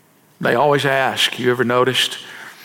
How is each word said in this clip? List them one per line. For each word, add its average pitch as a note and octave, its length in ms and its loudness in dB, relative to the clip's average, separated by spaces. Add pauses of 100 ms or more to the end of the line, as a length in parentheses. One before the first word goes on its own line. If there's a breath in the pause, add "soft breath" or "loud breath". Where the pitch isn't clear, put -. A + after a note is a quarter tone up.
(400)
They B2 160 0
always C#3+ 280 2
ask, C3+ 540 0
you B2 140 2
ever B2 100 0
noticed? B2 560 0 (460 loud breath)